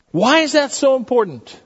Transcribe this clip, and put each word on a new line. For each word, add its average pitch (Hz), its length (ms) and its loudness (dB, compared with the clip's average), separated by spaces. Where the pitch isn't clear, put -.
Why 247 300 2
is 302 120 -2
that 285 200 0
so 269 240 2
important? 214 680 -4